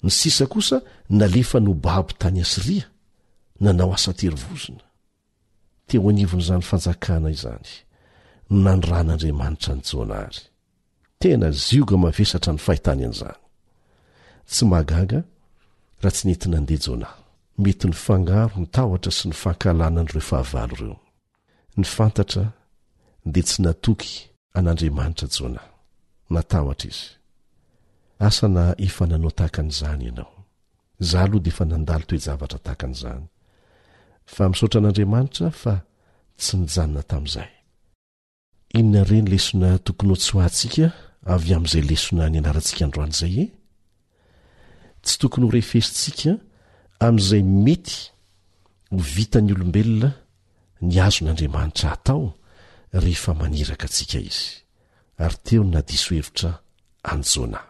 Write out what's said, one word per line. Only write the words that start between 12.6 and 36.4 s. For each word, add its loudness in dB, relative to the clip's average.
fahitany 0
an'izany. -10
Tsy -2
mahagaga 2
raha 0
tsy -2
nety -2
nandeha 0
Jona. -8
Mety 2
ny -2
fangaro, 2
ny -4
tahotra 0
sy -4
ny -6
fankalana 0
an'ireo -4
fahavalo -4
ireo. -12
Ny 2
fantatra 0
dia 0
tsy -2
natoky -2
an'Andriamanitra -2
Jona. -8
Natahotra -2
izy. -16
Asa 2
na 4
efa -2
nanao 0
tahaka -2
an'izany -6
ianao. -12
Izaho 2
aloha 2
dia 0
efa -2
nandalo -2
toe-javatra -6
tahaka -10
an'izany. -10
Fa 0
misaotra 2
an'Andriamanitra 0
fa -4
tsy -4